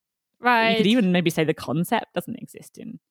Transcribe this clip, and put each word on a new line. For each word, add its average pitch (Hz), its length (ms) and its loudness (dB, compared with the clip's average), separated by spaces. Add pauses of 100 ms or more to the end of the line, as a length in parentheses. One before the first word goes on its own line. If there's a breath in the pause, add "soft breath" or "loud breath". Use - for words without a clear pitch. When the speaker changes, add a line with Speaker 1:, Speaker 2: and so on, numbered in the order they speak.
(400)
Speaker 1:
Right. 226 320 2
Speaker 2:
You 226 60 0
could 190 100 2
even 214 240 4
maybe 180 180 2
say 160 140 0
the 156 100 0
concept - 640 -4
doesn't - 260 -8
exist - 380 -20
in, - 200 -16 (120)